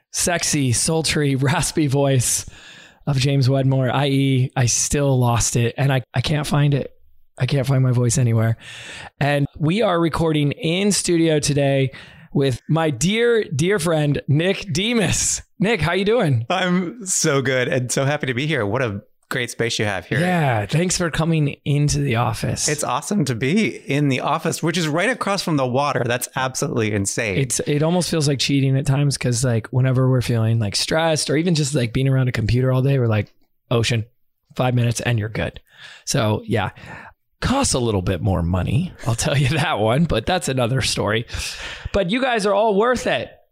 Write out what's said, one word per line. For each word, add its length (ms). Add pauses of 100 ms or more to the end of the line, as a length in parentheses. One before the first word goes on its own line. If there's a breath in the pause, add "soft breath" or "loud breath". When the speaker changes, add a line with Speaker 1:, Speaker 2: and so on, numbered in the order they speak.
Speaker 1:
sexy, 640
sultry, 600
<laughs> 20
raspy 500
voice 580 (640 loud breath)
of 100
James 320
Wedmore, 420
I 180
E, 460
I 120
still 520
lost 380
it, 220
and 120
I, 120 (100)
I 80
can't 260
find 280
it. 180 (460)
I 80
can't 200
find 160
my 100
voice 260
anywhere. 400 (600 loud breath)
And 280 (120)
we 220
are 180
recording 540
in 400
studio 480
today 520 (420 loud breath)
with 340
my 220
dear, 540
dear 340
friend, 500
Nick 460
Demas. 640 (180)
Nick, 220
how 140
you 100
doing? 460
Speaker 2:
I'm 560
so 340
good 280
and 220
so 140
happy 220
to 80
be 120
here. 200
What 160
a 180 (280)
great 220
space 280
you 80
have 180
here. 160
Speaker 1:
Yeah, 460
thanks 320
for 120
coming 540
into 360
the 160
office. 520
Speaker 2:
It's 160
awesome 400
to 100
be 440
in 320
the 100
office, 420
which 140
is 100
right 220
across 340
from 140
the 100
water. 400
That's 300
absolutely 560
insane. 460
Speaker 1:
It's, 220
it 220
almost 280
feels 180
like 100
cheating 380
at 80
times 320
'cause, 260
like, 260
whenever 420
we're 100
feeling, 380
like, 180
stressed 540
or 80
even 160
just, 200
like, 200
being 140
around 200
a 40
computer 380
all 120
day, 160
we're 80
like, 260 (380)
"Ocean, 340 (500)
five 200
minutes 260
and 180
you're 120
good." 320 (420 loud breath)
So, 400
yeah. 260 (680 loud breath)
Costs 320
a 80
little 220
bit 180
more 220
money, 500 (140)
I'll 100
tell 200
you 120
<laughs> 80
that 220
one, 260
but 220
that's 240
another 320
story. 420 (720 loud breath)
But 160
you 100
guys 240
are 100
all 220
worth 300
it. 260 (200)